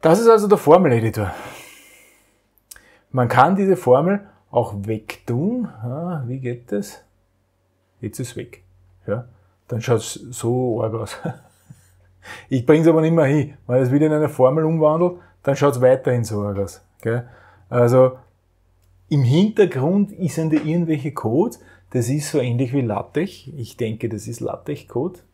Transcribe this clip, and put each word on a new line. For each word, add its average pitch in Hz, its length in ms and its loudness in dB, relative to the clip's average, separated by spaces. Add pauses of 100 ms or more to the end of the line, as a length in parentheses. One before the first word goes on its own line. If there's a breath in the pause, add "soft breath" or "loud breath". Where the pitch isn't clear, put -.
Das 165 180 6
ist 233 80 4
also 214 200 6
der 196 100 4
Formeleditor. 117 760 4 (1800 loud breath)
Man 123 160 0
kann 135 280 4
diese 190 200 2
Formel 170 460 2 (280 soft breath)
auch 107 240 -2 (120)
wegtun. 143 800 -6
Ah, 143 640 -8
wie 127 120 -8
geht 123 320 -10
das? 202 320 -8 (960)
Jetzt 110 200 -12
ist 127 180 -10
weg. - 260 -18 (420)
Ja? 120 220 -6 (400 soft breath)
Dann 110 140 -6
schaut's - 320 -2
so 120 720 -4
arg 110 100 -4
aus. - 300 -8
<laughs> - 40 -6 (1200 loud breath)
Ich 127 180 -2
bring's 156 200 6
aber 160 140 4
nicht 160 120 2
mehr 165 120 4
hin. 147 300 0 (100)
Wenn 123 120 0
ich 135 80 2
das 123 60 0
wieder 143 140 2
in 151 80 2
eine 151 160 0
Formel 151 340 2
umwandle, 160 560 0 (220 loud breath)
dann 139 140 0
schaut's 135 260 0
weiterhin 127 420 2
so 107 200 -6
arg 101 160 -6
aus. - 260 -8 (160)
Gell? 120 260 -4 (400 soft breath)
Also 127 520 4 (880)
im 143 140 0
Hintergrund 180 880 2 (200)
sind 160 220 -2
da 311 40 2
irgendwelche 156 560 -2
Codes. 156 460 -2 (300 soft breath)
Das 120 200 -4
ist 147 200 -4
so 151 100 -2
ähnlich 123 340 -2
wie 139 80 0
LaTeX. 123 680 -6 (100)
Ich 117 180 -14
denke, 110 320 -6
das 110 200 -8
ist 117 120 -12
LaTeX-Code. 135 800 -8 (140)